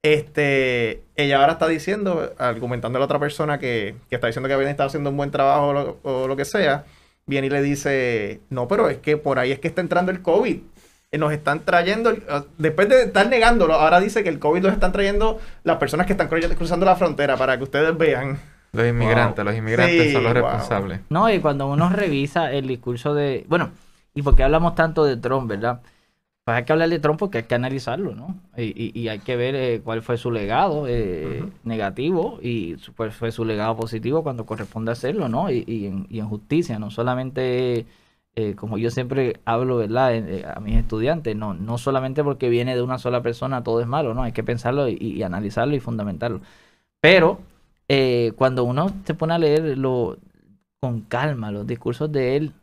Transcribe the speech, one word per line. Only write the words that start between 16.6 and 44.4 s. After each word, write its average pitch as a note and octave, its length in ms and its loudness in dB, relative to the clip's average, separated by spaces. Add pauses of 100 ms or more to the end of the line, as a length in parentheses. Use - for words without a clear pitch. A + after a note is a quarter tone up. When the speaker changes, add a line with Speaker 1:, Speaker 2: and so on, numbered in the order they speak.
Speaker 1:
la F#3 100 6
frontera, C#3+ 400 0
para C3 220 2
que C3 60 -4
ustedes D#3+ 340 2
vean." C#3 400 2 (340)
Speaker 2:
Los A2+ 140 2
inmigrantes, A#2 500 2
Speaker 1:
Wow. G#2 100 -2
Speaker 2:
los G#2 120 0
inmigrantes B2 480 4
Speaker 1:
Sí, C#3+ 60 2
Speaker 2:
son C3+ 120 2
los A#2 100 4
Speaker 1:
wow. B2 80 4
Speaker 2:
responsables. G2+ 640 -2
Speaker 3:
No, G3 220 2
y G3 100 2
cuando C#3 280 0
uno D3+ 200 2
revisa D#3+ 640 0
el C3+ 160 -2
discurso B2 460 -4
de, C#3+ 340 0
bueno, D#3+ 220 0 (440)
¿y C#3+ 80 -4
por C#3 140 8
qué C3 80 10
hablamos E3 300 4
tanto D#3+ 300 2
de C3+ 120 2
Trump, B2 320 -2
verdad? A2+ 320 -4 (640)
Pues A#2 120 -2
hay A#2+ 80 -2
que D#3 80 0
hablar E3 180 4
de E3+ 80 0
Trump D3+ 200 0
porque G3 200 -4
hay A2+ 60 -4
que - 100 -2
analizarlo, B2+ 600 -4
¿no? D3 200 -12 (220)
Y, A#2+ 80 -4 (100)
y, - 240 -8
y A2+ 100 -4
hay G#2+ 120 -6
que B2+ 160 -4
ver, B2 180 -2
eh, B2+ 300 -2
cuál A2+ 180 -6
fue B2 160 -2
su B2 120 -4
legado, C3+ 580 0
eh, F2 540 -4
Speaker 1:
Ujú. - 100 -10 (120)
Speaker 3:
negativo C#3 800 -2
y G#2 360 -4
su, - 160 -20
cuál A2 180 -6
fue A2+ 200 -6
su A2+ 120 -6
legado A2 320 -2
positivo A2+ 460 -2
cuando B2 240 -6
corresponde A2 460 -6
hacerlo, C#3 380 -4
¿no? D#3+ 200 -2
Y, A#2+ 160 -2
y A2 200 -6
en, F#2+ 240 -8
y A2 100 -8
en G#2 80 -6
justicia, A#2 500 -2
no G#2+ 120 -8
solamente, B2+ 960 -2 (480)
eh, G#2+ 200 -4
como G#2 240 -8
yo A#2 120 0
siempre B2+ 560 -2
hablo, B2 320 0
¿verdad? A#2 360 2
En, A2 140 -4
eh, F#2 180 -8
a - 140 -10
mis G#2 160 0
estudiantes, A#2 600 0
no, G#2+ 180 -6
no G#2+ 240 -6
solamente C3 460 -2
porque C3+ 260 -2
viene B2 260 0
de B2 60 0
una B2+ 160 -4
sola B2 240 -2
persona A#2+ 400 -4
todo A2+ 200 0
es A#2+ 40 -4
malo, B2+ 280 -2
¿no? B2+ 80 -2
Hay A#2 100 -4
que A2+ 120 -6